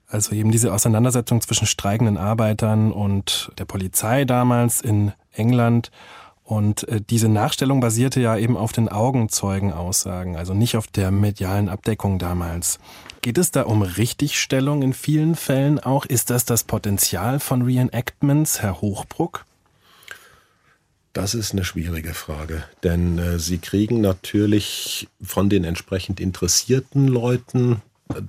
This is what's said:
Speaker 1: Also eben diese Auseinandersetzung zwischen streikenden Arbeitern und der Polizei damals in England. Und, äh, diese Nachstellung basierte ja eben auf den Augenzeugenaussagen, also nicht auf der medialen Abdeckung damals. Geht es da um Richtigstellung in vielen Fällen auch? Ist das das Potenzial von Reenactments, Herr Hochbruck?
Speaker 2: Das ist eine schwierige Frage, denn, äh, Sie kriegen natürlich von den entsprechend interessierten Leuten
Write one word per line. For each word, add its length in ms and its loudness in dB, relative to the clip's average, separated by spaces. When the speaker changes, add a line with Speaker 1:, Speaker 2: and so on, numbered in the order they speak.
Speaker 1:
Also 280 -4
eben 160 2
diese 240 2
Auseinandersetzung 680 2
zwischen 260 -2
streikenden 520 0
Arbeitern 760 2
und 640 -2
der 80 -10
Polizei 640 -2
damals 560 2
in 300 2
England. 580 2
Und, 440 -2
äh, 120 -2
diese 280 2
Nachstellung 520 2
basierte 400 2
ja 160 2
eben 200 2
auf 160 -2
den 160 2
Augenzeugenaussagen, 1500 -2
also 180 -6
nicht 240 2
auf 80 -4
der 240 0
medialen 580 0
Abdeckung 500 -2
damals. 600 -4
Geht 160 0
es 140 2
da 140 0
um 180 2
Richtigstellung 1000 0
in 140 2
vielen 400 2
Fällen 440 2
auch? 280 0
Ist 240 -2
das 160 0
das 180 0
Potenzial 720 0
von 220 -2
Reenactments, 1040 0
Herr 180 -2
Hochbruck? 640 -4
Speaker 2:
Das 220 -4
ist 180 -6
eine 120 -2
schwierige 500 -6
Frage, 500 -10
denn, 360 2
äh, 200 -2
Sie 200 -2
kriegen 420 0
natürlich 1080 0
von 280 0
den 140 2
entsprechend 540 -4
interessierten 920 0
Leuten 720 2